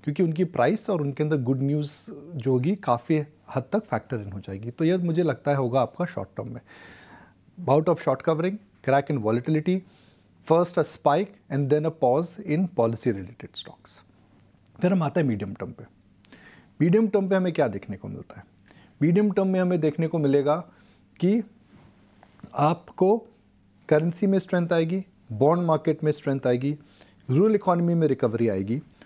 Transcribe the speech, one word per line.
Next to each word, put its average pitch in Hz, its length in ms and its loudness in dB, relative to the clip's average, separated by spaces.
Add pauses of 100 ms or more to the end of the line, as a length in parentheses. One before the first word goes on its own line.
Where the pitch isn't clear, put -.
क्योंकि 151 200 0
उनकी 165 200 0
प्राइस 170 460 0
और 175 120 0
उनके 143 220 -2
अंदर 151 140 0
गुड 131 240 0
न्यूज़ 147 500 -4 (240)
जो 131 160 -2
होगी, 131 240 2
काफ़ी 147 420 -2 (380)
हद 131 160 -2
तक 208 80 0
फैक्टर 127 360 -6
इन 101 160 -10
हो 98 80 -12
जाएगी। 104 320 -12
तो 160 140 -4
यह 180 120 2
मुझे 175 260 0
लगता 147 280 -2
है 143 60 2
होगा 127 240 0
आपका 170 240 -2
शॉर्ट 101 320 -10
टर्म 113 100 -8
में। 117 140 -12 (1040)
Bout 151 200 2
of 175 180 0
short 135 260 0
covering, 165 260 -2 (340)
crack 143 220 2
in 120 140 -2
volatility, 156 540 0 (720)
first 170 260 4
a - 200 -2
spike 151 600 -2
and 143 160 2
then 151 80 2
a 160 100 -2 (120)
pause 151 440 0
in 156 120 0 (200)
policy 113 340 0
related - 380 -12
stocks। - 380 -20 (920)
फिर 180 100 2
हम 180 120 0
आते 151 160 -2
हैं 147 80 2
मीडियम 101 260 -4
टर्म 87 180 -12
पे। - 120 -18 (1000)
मीडियम 202 260 4
टर्म 196 200 0
पे 196 80 0
हमें 185 180 0
क्या 147 140 2
देखने 98 300 -8
को 101 100 -14
मिलता - 320 -14
है? - 140 -20 (480)
मीडियम 190 300 4
टर्म 190 160 0
में 185 120 0
हमें 180 200 0
देखने 156 280 0
को 165 100 -4
मिलेगा 143 380 2 (640)
कि 208 240 2 (1120)
आपको 170 680 0 (640)
करेंसी 165 380 2
में 190 120 2
स्ट्रेंथ 175 340 -2
आएगी, 170 320 0 (260)
बॉन्ड 151 320 4
मार्केट 156 400 0
में 151 80 2
स्ट्रेंथ 139 360 -2
आएगी, 135 300 0 (520)
रूरल 202 260 4
इकोनॉमी 175 380 0
में 160 140 2
रिकवरी 117 400 0
आएगी, 101 340 -2 (240)